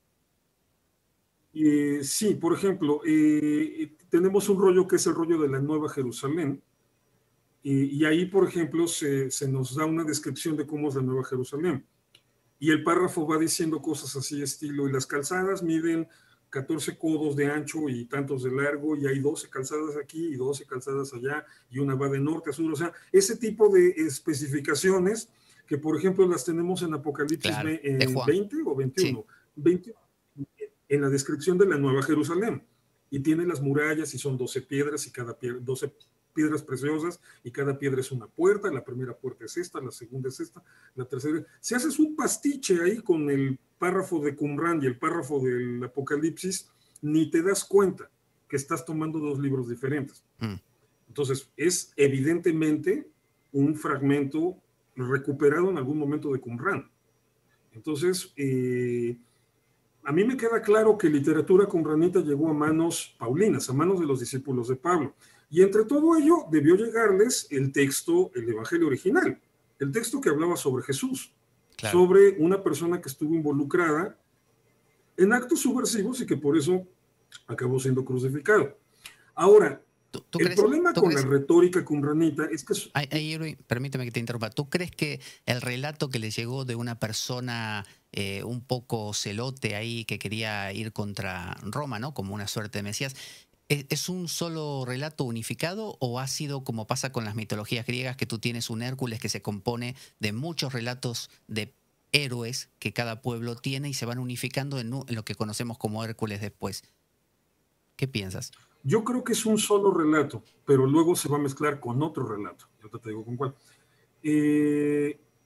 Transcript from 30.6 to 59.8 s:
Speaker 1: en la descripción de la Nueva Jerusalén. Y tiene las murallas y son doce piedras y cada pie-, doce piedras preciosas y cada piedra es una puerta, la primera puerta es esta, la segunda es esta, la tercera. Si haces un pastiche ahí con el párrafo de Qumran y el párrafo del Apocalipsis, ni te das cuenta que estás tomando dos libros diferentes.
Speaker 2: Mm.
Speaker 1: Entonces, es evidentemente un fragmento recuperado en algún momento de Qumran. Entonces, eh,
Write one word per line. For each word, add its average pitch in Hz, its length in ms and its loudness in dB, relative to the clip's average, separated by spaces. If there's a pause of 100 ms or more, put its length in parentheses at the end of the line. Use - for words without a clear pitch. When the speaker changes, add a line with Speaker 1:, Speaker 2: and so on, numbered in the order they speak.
Speaker 1:
en 143 140 2
la 139 80 2
descripción 151 480 0
de 196 80 6
la 170 100 4
Nueva 139 260 2
Jerusalén. 160 600 0 (480)
Y 139 100 -4
tiene 156 240 2
las 165 160 -2
murallas 147 540 0
y 127 40 -8
son 131 200 -4
doce 123 240 -4
piedras 139 440 -4
y 120 40 -16
cada 117 280 -10
pie-, 123 220 -6
doce 127 320 -6 (400)
piedras 156 300 0
preciosas 151 580 -4 (220)
y 123 80 -12
cada 139 260 -2
piedra 131 240 -2
es 131 120 -6
una 120 140 -8
puerta, 196 440 2
la - 140 -6
primera 127 280 -8
puerta - 320 -10
es - 120 -12
esta, 175 240 -8
la 123 100 -10
segunda 127 380 -10
es 131 100 -12
esta, 165 240 -12 (320)
la 127 100 -8
tercera. 147 400 -4 (160)
Si - 140 -4
haces 254 240 -2
un 311 160 4
pastiche 254 680 0
ahí 190 220 0
con 156 260 0
el 135 300 0 (180)
párrafo 180 440 -2
de 143 160 -2
Qumran 156 440 -2
y 135 60 0
el 123 100 -2
párrafo 156 440 -2
del 123 420 -2
Apocalipsis, 151 880 -4 (320)
ni 151 280 2
te 165 120 2
das 196 220 0
cuenta 196 440 2 (400)
que 143 80 -2
estás 139 280 -4
tomando 156 340 -4
dos 147 220 -4
libros 131 280 -2
diferentes. 131 540 -6 (160)
Speaker 2:
Mm. 107 160 -6 (540)
Speaker 1:
Entonces, 131 480 -4
es 170 400 -2
evidentemente 156 1120 2 (420)
un 143 220 2
fragmento 143 800 0 (380)
recuperado 143 760 2
en 180 60 -2
algún 143 220 -2
momento 143 340 -2
de 131 80 -2
Qumran. 127 480 -6 (840)
Entonces, 156 640 -4
eh, 123 800 -2 (840)